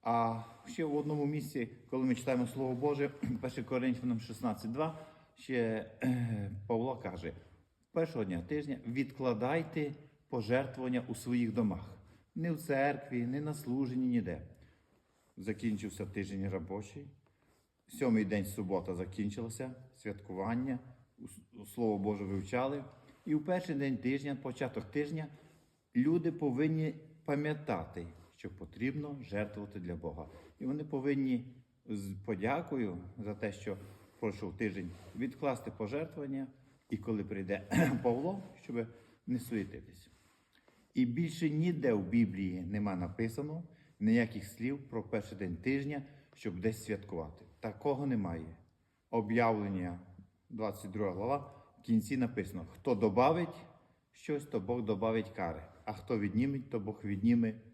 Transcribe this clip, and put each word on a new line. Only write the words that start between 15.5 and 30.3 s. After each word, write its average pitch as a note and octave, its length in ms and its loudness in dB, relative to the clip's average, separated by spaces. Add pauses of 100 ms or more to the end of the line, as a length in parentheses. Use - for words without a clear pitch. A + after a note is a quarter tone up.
тиждень F#2+ 440 -4
робочий. G2 580 -6 (800)
Сьомий A2+ 380 4
день, G2 200 2
субота, F#2 500 -2
закінчилася, G#2+ 760 -4 (240)
святкування, A2+ 840 -2 (440)
с-, - 420 -16
Слово A2 320 2
Боже G2+ 260 2
вивчали. B2 600 0 (420)
І D3+ 100 2
в D3+ 100 2
перший F3+ 300 0
день C#3 220 2
тижня, C#3 440 0
початок B2 440 -4
тижня, D3 420 -2 (680)
люди E3 360 4
повинні D#3 640 2 (300)
пам'ятати, C#3 840 -2 (280)
що - 140 -12
потрібно C#3 720 -4
жертвувати G#2 580 -4
для F2 160 -6
Бога. D#2+ 300 -6 (340)